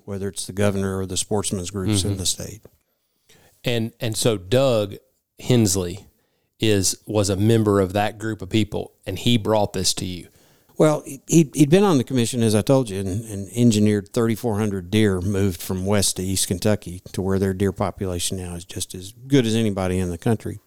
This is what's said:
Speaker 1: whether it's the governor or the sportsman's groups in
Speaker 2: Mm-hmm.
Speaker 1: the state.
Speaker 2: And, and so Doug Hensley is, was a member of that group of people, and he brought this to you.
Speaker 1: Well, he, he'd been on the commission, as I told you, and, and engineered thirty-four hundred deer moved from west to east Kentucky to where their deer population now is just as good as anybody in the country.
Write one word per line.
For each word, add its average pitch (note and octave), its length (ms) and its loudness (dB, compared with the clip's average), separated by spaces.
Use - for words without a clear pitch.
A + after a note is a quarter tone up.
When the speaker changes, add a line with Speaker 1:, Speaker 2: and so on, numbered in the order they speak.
Speaker 1:
whether G2 220 -8
it's - 200 -10
the F#2 60 -12
governor G2 440 -2
or F#2+ 80 -4
the F2+ 120 -8
sportsman's F#2+ 540 -4
groups G2 320 -2
in G2+ 80 -2
Speaker 2:
Mm-hmm. F#2+ 80 -6
Speaker 1:
the F2+ 60 -6
state. F#2 360 -6
Speaker 2:
And, A#2 360 -2
and A2+ 180 -4
so A2+ 200 2
Doug G#2+ 580 0
Hensley G2 680 2
is, G2+ 460 2
was G#2 240 0
a G2 80 0
member G#2+ 420 4
of F#2+ 140 0
that G#2 240 -2
group A2 240 -6
of F#2+ 80 -12
people, G2+ 440 -2
and F#2+ 140 -8
he A#2+ 180 2
brought G#2+ 360 0
this F2+ 220 -2
to G2+ 100 -8
you. F2+ 220 -12
Speaker 1:
Well, D3+ 280 4
he, D3 500 2
he'd D3 160 4
been G3 120 6
on F#3 140 4
the A#2+ 60 0
commission, A#2+ 400 0
as A2 100 4
I G#2+ 80 4
told C3+ 280 2
you, F#2+ 100 -6
and, G2 260 -4
and G2 300 -10
engineered G#2+ 540 4
thirty-four A2+ 500 -2
hundred G2 320 -4
deer G2+ 300 4
moved F#2+ 380 -2
from F#2 280 -6
west G2+ 300 0
to F#2 60 -4
east F#2+ 240 -2
Kentucky F#2 540 -2
to G2+ 80 -6
where G2 180 0
their F#2+ 160 0
deer G2 160 0
population F#2 640 -4
now F2+ 160 -10
is E2+ 100 -12
just - 300 -12
as F#2 180 -14
good C3 360 0
as A2 80 0
anybody G2 420 0
in F#2 140 -2
the E2+ 80 -8
country. G#2 480 -4